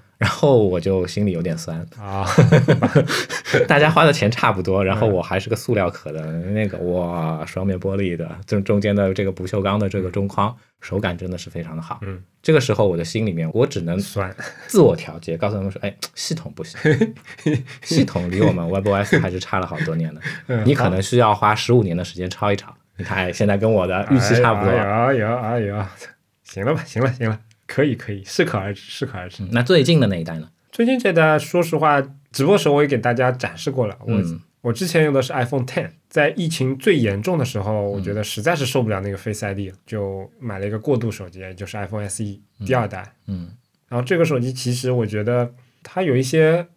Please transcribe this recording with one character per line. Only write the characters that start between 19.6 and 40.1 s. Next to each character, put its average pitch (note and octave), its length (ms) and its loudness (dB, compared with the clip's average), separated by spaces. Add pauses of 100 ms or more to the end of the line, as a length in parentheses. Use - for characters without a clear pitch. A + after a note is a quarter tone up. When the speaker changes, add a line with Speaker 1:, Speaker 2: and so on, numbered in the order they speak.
Speaker 1:
了 F2+ 60 -4
好 E2 140 -8
多 D#2+ 140 -2
年 D#2+ 180 -4
的。 - 80 -16 (280)
Speaker 2:
嗯， A2+ 180 0
Speaker 1:
你 C3+ 80 6
可 A2+ 140 2
能 F#2 120 0
需 A#2+ 180 2
要 A2+ 140 6
花 G#2+ 220 4
十 - 180 0
五 A#2+ 120 6
年 E2+ 120 -2
的 F2+ 80 -4
时 - 120 -12
间 F2+ 120 -6
抄 G#2 240 -2
一 G2+ 40 2
抄。” - 180 -16 (220)
你 F#2 80 -8
看， F#2 140 -4
哎， F#2 140 -2
现 G#2 140 0
在 G2+ 100 2
跟 A2 160 2
我 F#2+ 140 2
的 F#2 240 -2
预 C3+ 80 6
期 A#2+ 240 4
差 A#2 100 4
不 G#2 120 0
多。 - 80 4
Speaker 2:
哎， - 60 4
哎 A2+ 360 2
呦， A2+ 220 0
哎 A#2+ 240 -2
呦， G2+ 160 -4
哎 G#2+ 40 -2
呦。 G2 60 -4 (560)
行 - 220 -10
了 C#3 100 0
吧， D#3+ 100 -4
行 - 200 -6
了， C3 80 0
行 A#2+ 160 -4
了。 G#2+ 100 -2 (280)
可 - 180 0
以， C#3 100 0
可 - 180 -10
以， G2 120 -12
适 - 220 0
可 - 100 -4
而 G2+ 160 -4
止， G2+ 80 -10
适 - 240 -10
可 - 140 -10
而 F2+ 100 -12
止。 - 140 -12
Speaker 1:
嗯， F#2+ 100 -8
那 A#2+ 100 2
最 D#3 200 6
近 D#3+ 180 4
的 A#2+ 60 4
那 G2 100 0
一 E2 80 -6
代 E2 140 -8
呢？ D#2 100 -12 (240)
Speaker 2:
最 A#3 140 2
近 B3+ 120 2
这 G3+ 140 2
代， D#3 260 4
说 F3 240 0
实 E3 140 -2
话， D3 240 4 (320)
直 C3+ 140 0
播 G3 100 6
时 D#3+ 100 0
候 D3 80 4
我 C#3+ 80 4
也 D3 60 2
给 C#3 80 0
大 A#2+ 160 0
家 B2+ 180 2
展 B2+ 280 -6
示 - 120 -4
过 B2+ 160 0
了。 G2 140 -8
我， A2 140 -2
Speaker 1:
嗯。 E2+ 260 -2 (200)
Speaker 2:
我 A#2+ 120 -2
之 F3 160 -2
前 E3 160 4
用 D3+ 80 2
的 C3+ 100 4
是 C3+ 100 -6
iPhone B2+ 320 -2
ten， C#3 240 -4 (200)
在 D3+ 220 2
疫 E3 180 -2
情 C3+ 280 -2
最 F3 200 4
严 G#2+ 260 0
重 F3 160 -2
的 C3+ 60 0
时 G#2+ 160 -4
候， G2+ 120 -2
Speaker 1:
嗯。 G2+ 200 -2
Speaker 2:
我 G2+ 80 -4
觉 G2+ 140 -4
得 G#2+ 100 -4
实 - 160 -8
在 E3 160 0
是 C#3+ 80 -2
受 B2+ 180 0
不 A2 60 0
了 G2 120 -2
那 G2+ 100 -6
个 G2 80 -6
Face G#2+ 280 -6
I G2+ 60 -4
D G2 160 -6
了， F2+ 80 -16 (100)
就 G2 420 -8 (120)